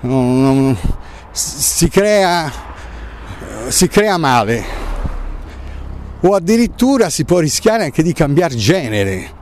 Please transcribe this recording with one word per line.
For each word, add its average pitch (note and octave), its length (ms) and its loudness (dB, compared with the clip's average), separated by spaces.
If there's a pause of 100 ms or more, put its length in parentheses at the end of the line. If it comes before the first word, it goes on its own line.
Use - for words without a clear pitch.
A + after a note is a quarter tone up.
non, B2+ 420 2
non, C3+ 340 4 (560)
si - 560 -2
crea, F#3+ 640 2 (1160)
si E3+ 200 2
crea G#3 300 2
male, A#2+ 440 2 (1600)
o G3 140 4
addirittura A3+ 760 2
si D3 160 -2
può F3+ 140 2
rischiare F#3 460 2
anche D#3 180 -2
di E3 100 2
cambiar D3+ 420 2
genere G#2+ 760 0 (120)